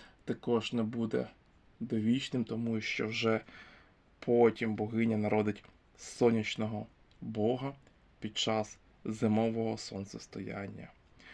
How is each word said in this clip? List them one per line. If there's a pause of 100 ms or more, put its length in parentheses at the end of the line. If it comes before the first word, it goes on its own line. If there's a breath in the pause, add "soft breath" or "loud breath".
(240 loud breath)
також
не
буде (520)
довічним,
тому
що
вже (760 loud breath)
потім
богиня
народить (320)
сонячного (340)
бога (460)
під
час (260)
зимового
сонцестояння. (440 loud breath)